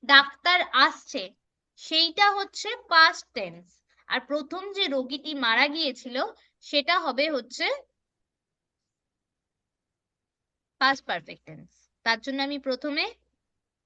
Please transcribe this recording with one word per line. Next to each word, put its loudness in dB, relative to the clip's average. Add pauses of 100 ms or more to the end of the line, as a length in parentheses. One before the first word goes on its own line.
ডাক্তার 4 (260)
আসছে, -4 (560)
সেইটা 2
হচ্ছে -6 (200)
পাস্ট 6
টেন্স। -10 (420)
আর -2
প্রথম -6 (100)
যে -2
রোগীটি -4
মারা 2
গিয়েছিল, -6 (460)
সেটা 0
হবে -2
হচ্ছে -4 (3250)
পাস্ট 0
পারফেক্ট -8
টেন্স। -20 (360)
তার 0
জন্য -6
আমি -6
প্রথমে -4 (840)